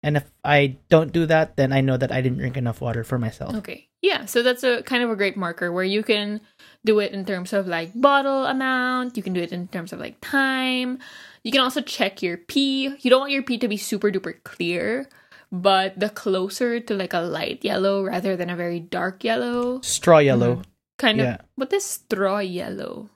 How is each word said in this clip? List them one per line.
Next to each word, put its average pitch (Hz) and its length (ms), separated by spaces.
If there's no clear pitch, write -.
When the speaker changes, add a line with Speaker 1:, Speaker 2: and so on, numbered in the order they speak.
Speaker 1:
And 147 160
if - 80
I 143 320
don't 160 220
do 170 160
that, 156 320
then 135 160
I 135 80
know 135 160
that 131 160
I 131 80
didn't 127 160
drink 131 180
enough 120 240
water 117 220
for 127 160
myself. 117 380
Speaker 2:
Okay. - 320
Yeah, 359 240
so 240 200
that's 247 160
a 247 240
kind 247 160
of 226 80
a 214 80
great 196 180
marker 175 360
where 180 100
you 202 240
can 208 340
do 214 140
it 202 100
in 196 160
terms 180 260
of, 196 140
like, 170 260
bottle 269 540
amount, 254 720
you 208 80
can 185 100
do 175 80
it 170 80
in 180 160
terms 180 260
of, - 60
like, - 240
time. 262 760
You 226 80
can 269 100
also 254 220
check - 400
your 175 140
pee. 269 680
You 247 80
don't 262 160
want 277 80
your 277 80
pee 254 160
to 247 80
be 208 100
super 202 380
duper 190 300
clear, 175 640
but 190 480
the 208 100
closer 208 720
to, 226 160
like, 190 200
a 175 120
light 160 400
yellow 196 380
rather 190 340
than 175 100
a 175 60
very 175 240
dark 180 460
yellow. 240 580
Speaker 1:
Straw - 400
yellow. 123 400
Speaker 2:
Mm-hmm. - 80
Kind 220 180
of. 254 60
Speaker 1:
Yeah. 233 100
Speaker 2:
What 269 160
is 392 120
straw 196 540
yellow? 185 760